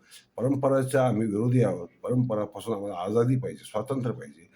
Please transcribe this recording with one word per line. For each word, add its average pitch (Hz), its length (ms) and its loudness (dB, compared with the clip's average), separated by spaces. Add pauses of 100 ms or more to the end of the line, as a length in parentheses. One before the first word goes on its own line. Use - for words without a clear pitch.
(380)
परंपरेच्या 135 720 2
आम्ही 110 200 2
विरोधी 117 360 4
आहोत, 87 240 -2 (160)
परंपरापासून 107 720 -2
आम्हाला 101 200 -6
आझादी 117 440 2
पाहिजे, 120 260 -10
स्वातंत्र्य 120 460 -4
पाहिजे. - 440 -14